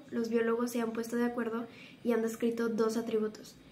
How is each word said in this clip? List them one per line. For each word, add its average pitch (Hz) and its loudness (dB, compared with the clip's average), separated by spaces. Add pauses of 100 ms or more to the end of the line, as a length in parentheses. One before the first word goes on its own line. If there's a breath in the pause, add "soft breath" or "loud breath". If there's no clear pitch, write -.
los 233 0
biólogos 233 2
se 240 0
han 226 -2
puesto 233 -4
de 240 2
acuerdo 233 -2 (360 loud breath)
y 233 2
han 226 2
descrito 233 0
dos 220 2
atributos. 214 -2 (160 loud breath)